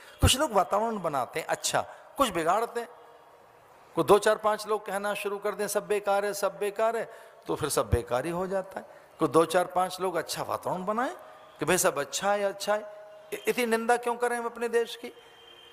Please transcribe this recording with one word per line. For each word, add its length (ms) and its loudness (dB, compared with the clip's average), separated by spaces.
कुछ 180 4
लोग 120 0
वातावरण 460 2
बनाते 420 -2
हैं 80 -6
अच्छा, 340 0
कुछ 120 4
बिगाड़ते 500 0
हैं। 100 -10
कोई 80 2
दो 160 8
चार 160 4
पांच 320 0
लोग 180 -2
कहना 280 -2
शुरू 240 -6
कर 180 -2
दें, 120 -4
"सब 200 -2
बेकार 380 2
है, 80 -2
सब 260 -2
बेकार 380 0
है," 140 -6
तो 80 0
फिर 140 -2
सब 200 0
बेकार 360 2
ही 60 -2
हो 160 -2
जाता 320 -4
है। 60 -14
कोई 80 2
दो 180 6
चार 200 2
पांच 360 -2
लोग 140 0
अच्छा 280 -4
वातावरण 420 -4
बनाएं 300 -2
कि 60 -2
भाई, 120 4
सब 220 2
अच्छा 340 0
है, 100 0
अच्छा 300 0
है। 220 -6
इ-, 140 -8
इतनी 180 2
निंदा 320 2
क्यों 180 -2
करें 220 0
हम 80 -4
अपने 240 -6
देश 260 0
की, 180 -14